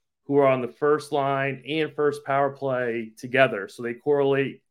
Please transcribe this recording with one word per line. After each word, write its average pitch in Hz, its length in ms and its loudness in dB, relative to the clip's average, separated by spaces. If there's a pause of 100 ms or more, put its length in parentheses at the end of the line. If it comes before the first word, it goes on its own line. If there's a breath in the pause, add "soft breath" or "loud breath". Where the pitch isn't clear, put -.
(260)
who 139 100 0
are 139 120 6
on 131 120 2
the 120 80 -4
first 147 440 0
line 135 540 -2
and 151 280 -4
first 147 320 -2
power 139 240 2
play 123 640 -4
together. 120 520 0
So - 140 -16
they 120 120 -6
correlate, 139 640 0 (100)